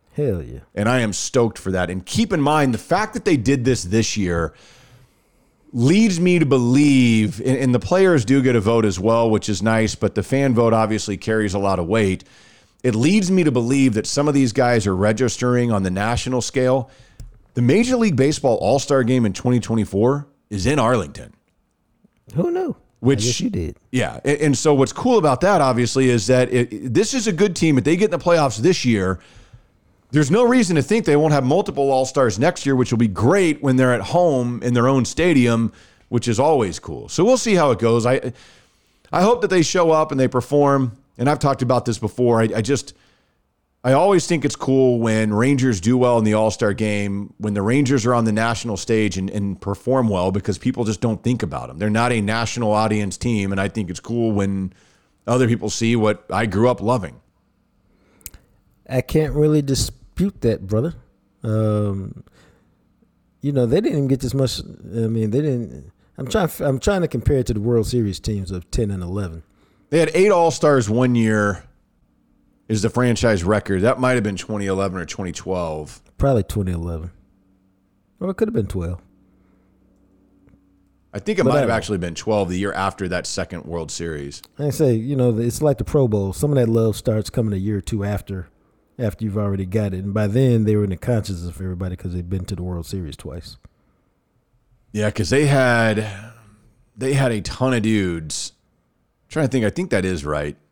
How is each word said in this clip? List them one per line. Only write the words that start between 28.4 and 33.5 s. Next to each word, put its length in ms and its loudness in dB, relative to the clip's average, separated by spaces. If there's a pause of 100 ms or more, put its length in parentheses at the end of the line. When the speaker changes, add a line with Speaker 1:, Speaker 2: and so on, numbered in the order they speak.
Speaker 2:
this 260 0
year, 340 0 (920)
there's 180 2
no 140 4
reason 320 2
to 60 4
think 220 0
they 120 4
won't 160 2
have 120 2
multiple 460 0
All-Stars 480 2
next 280 0
year, 100 2
which 160 0
will 60 2
be 100 4
great 540 2